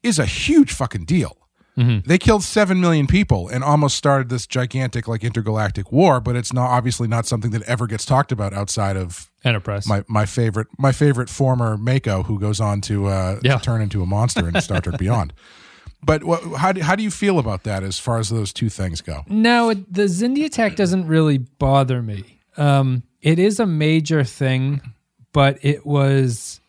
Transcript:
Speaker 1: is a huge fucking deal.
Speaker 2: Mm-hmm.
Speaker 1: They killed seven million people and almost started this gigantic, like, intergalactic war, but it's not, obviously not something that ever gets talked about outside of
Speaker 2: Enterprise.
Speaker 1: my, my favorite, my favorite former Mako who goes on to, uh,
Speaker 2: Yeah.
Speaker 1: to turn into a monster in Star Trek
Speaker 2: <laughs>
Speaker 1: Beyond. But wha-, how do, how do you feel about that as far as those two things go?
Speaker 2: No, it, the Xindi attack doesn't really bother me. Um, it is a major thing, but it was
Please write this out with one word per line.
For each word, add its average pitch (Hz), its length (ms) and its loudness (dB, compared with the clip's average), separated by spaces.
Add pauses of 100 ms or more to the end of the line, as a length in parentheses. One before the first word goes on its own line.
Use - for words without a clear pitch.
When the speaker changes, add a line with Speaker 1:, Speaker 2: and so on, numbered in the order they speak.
Speaker 1:
is 220 160 0
a 120 80 2
huge - 460 4
fucking 110 320 -4
deal. 143 320 0 (400)
Speaker 2:
Mm-hmm. 120 320 2
Speaker 1:
They 170 80 6
killed 214 260 4
seven 190 380 2
million 160 260 2
people 123 420 2
and 127 140 -4
almost 147 340 2
started 139 340 2
this 123 160 -6
gigantic, 123 600 -4
like, 113 160 -4
intergalactic 107 680 -2
war, 143 280 4
but 120 140 -2
it's 123 200 -4
not, 127 160 0
obviously 120 360 0
not 113 200 0
something 113 240 -2
that 107 140 -2
ever 120 220 -2
gets 110 200 -6
talked 135 260 2
about 101 220 -4
outside 98 420 -4
of 90 340 -8 (140)
Speaker 2:
Enterprise. 104 420 -2
Speaker 1:
my, 101 220 0
my 107 160 0
favorite, 110 440 -2 (100)
my 139 120 4
favorite 127 380 2
former 123 480 0
Mako 110 460 0
who 101 180 -4
goes 107 220 -2
on 101 200 -2
to, 101 260 -2
uh, 95 340 -2
Speaker 2:
Yeah. 131 160 2
Speaker 1:
to - 40 -6
turn 113 200 -2
into 101 200 -4
a 87 40 -2
monster 110 420 -2
in 170 140 -2
Star 90 180 -2
Trek 82 180 -6
Speaker 2:
<laughs> - 0 -
Speaker 1:
Beyond. 90 360 -2 (680)
But 151 220 0
wha-, 165 320 -2
how 180 160 2
do, 185 100 -4
how 175 140 2
do 220 60 -4
you 208 80 -2
feel 196 280 0
about 110 260 -4
that 98 180 -4
as 95 160 -6
far 117 200 -2
as 104 120 -4
those 110 240 -4
two 110 160 -2
things 90 320 -6
go? 71 260 -10
Speaker 2:
No, 233 400 2
it, 196 240 -4
the 202 120 0
Xindi 247 420 0
attack 226 300 -2
doesn't 185 300 0
really 156 300 4
bother 131 640 0
me. 104 380 -10 (180)
Um, 139 460 2 (180)
it 160 180 2
is 202 220 2
a 220 60 2
major 156 580 2
thing, 131 560 -2 (520)
but 139 300 4
it 143 220 0
was 135 840 0